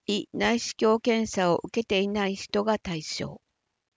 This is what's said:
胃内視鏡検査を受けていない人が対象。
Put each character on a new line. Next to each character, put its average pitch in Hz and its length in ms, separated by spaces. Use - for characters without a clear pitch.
胃 202 280
内 220 260
視 - 160
鏡 220 240
検 226 320
査 180 220
を - 100
受 - 180
け - 60
て 190 140
い 202 80
な 202 180
い 196 80
人 208 300
が 214 120
対 170 240
象。 - 400